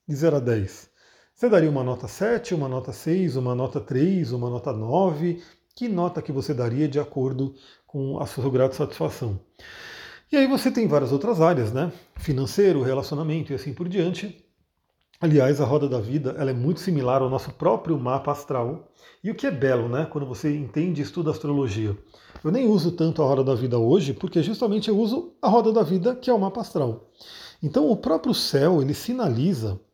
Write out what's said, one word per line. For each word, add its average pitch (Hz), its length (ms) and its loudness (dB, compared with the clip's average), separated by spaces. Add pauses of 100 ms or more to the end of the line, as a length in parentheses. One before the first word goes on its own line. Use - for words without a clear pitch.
de 147 80 -4
zero 151 200 4
a 139 40 2
dez? 113 500 -2 (460)
Você 240 120 2
daria 160 220 6
uma 135 140 0
nota 123 240 -4
sete, 226 440 -2
uma 147 160 -2
nota 127 240 -6
seis, 160 440 0
uma 123 180 0
nota 131 260 -2
três, 147 520 0
uma 123 180 -4
nota 123 220 -6
nove? 165 680 0 (360)
Que 247 120 -6
nota 175 320 -2
que - 120 -6
você 135 200 -2
daria 127 360 0
de 139 100 -4
acordo 135 560 -2 (320)
com 139 320 -6
a 135 80 -6
seu 135 240 -4
grau 131 180 4
de 131 60 -8
satisfação? 110 640 -4 (920)
E 294 60 2
aí 269 100 6
você 262 240 2
tem 226 180 2
várias 139 240 2
outras 165 300 2
áreas, 127 320 4
né? 165 180 -2 (240)
Financeiro, 151 640 2
relacionamento 143 720 -2
e - 20 -4
assim 127 200 -6
por 175 120 -8
diante. 185 560 -4 (800)
Aliás, 147 400 4
a 139 60 2
Roda 143 200 2
da 123 140 -2
Vida, 127 380 -4
ela 135 120 -2
é 127 40 -2
muito 139 260 -2
similar 135 400 0
ao 131 80 0
nosso 131 240 -6
próprio 165 460 0
mapa 131 340 -2
astral. 135 580 -6 (320)
E 202 80 -6
o - 40 -4
que - 120 -6
é 269 40 -2
belo, 127 400 0
né? 151 200 -2
Quando 143 160 -6
você 147 300 -4
entende 151 460 -2
e - 20 -4
estuda 156 260 -4
astrologia. 127 640 -2 (480)
Eu 151 80 0
nem 247 160 2
uso 175 260 4
tanto 160 300 0
a 135 40 4
Roda 135 180 4
da 131 100 2
Vida 120 240 0
hoje, 139 360 4
porque 170 280 -2
justamente 214 460 0
eu 202 100 4
uso 233 440 -2
a - 80 2
Roda 220 200 6
da 214 120 4
Vida, 185 340 0
que 254 140 -2
é - 20 4
o 214 80 2
mapa 190 220 -4
astral. 127 480 -4 (520)
Então, 262 280 2
o 214 60 2
próprio 294 360 0
céu, 151 480 2
ele 135 140 0
sinaliza 139 840 -2 (160)